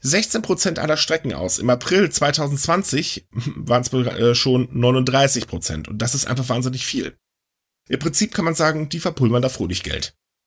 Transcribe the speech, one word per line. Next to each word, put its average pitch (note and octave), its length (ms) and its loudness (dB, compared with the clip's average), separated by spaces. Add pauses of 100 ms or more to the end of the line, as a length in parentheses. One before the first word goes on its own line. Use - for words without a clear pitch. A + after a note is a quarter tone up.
Sechzehn A3 400 0
Prozent F3+ 380 0
aller D3+ 180 0
Strecken D#3 360 0
aus. F2+ 260 -2
Im A#2+ 100 0
April F3 420 2
zweitausendzwanzig D3 1200 0
<laughs> - 260 -6
waren's B2 340 0
be-, B2+ 220 0
äh, A#2+ 240 4
schon B2+ 380 2
neununddreißig B2+ 760 2
Prozent. D#2+ 400 -6
Und G#2+ 120 -8
das A#2 140 0
ist C#3 140 -2
einfach B2 220 -2
wahnsinnig B2+ 360 -2
viel. G2+ 300 -4 (720)
Im C3 120 0
Prinzip G3+ 340 0
kann F3 120 0
man E3 80 0
sagen, D#3 360 0
die E3 100 -4
verpulvern B2 420 2
da B2+ 80 0
fröhlich F2+ 320 -4
Geld. D2 320 -8 (340)